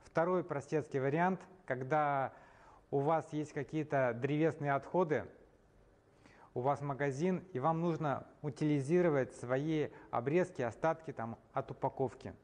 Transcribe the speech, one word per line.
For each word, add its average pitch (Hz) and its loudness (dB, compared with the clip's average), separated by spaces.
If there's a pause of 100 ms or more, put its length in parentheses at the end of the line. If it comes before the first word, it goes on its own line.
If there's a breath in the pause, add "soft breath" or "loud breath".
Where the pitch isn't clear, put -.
Второй 175 0
простецкий 143 -2
вариант, 165 2 (260)
когда 135 0 (580 loud breath)
у 143 2
вас 143 0
есть 147 -4
какие-то 143 0
древесные 147 0
отходы, 139 0 (1300 loud breath)
у 123 -4
вас 139 0
магазин, 143 -2
и 127 -4
вам 160 2
нужно 156 0 (160)
утилизировать 147 2
свои 139 -2 (200 loud breath)
обрезки, 156 0
остатки 160 -2
там 113 -8 (140)
от - -4
упаковки. 131 -4